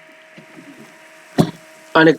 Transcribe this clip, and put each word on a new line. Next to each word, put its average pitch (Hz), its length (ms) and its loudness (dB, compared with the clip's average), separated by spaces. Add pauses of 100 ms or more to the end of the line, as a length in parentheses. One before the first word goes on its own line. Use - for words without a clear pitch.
(1900)
Hani 160 240 2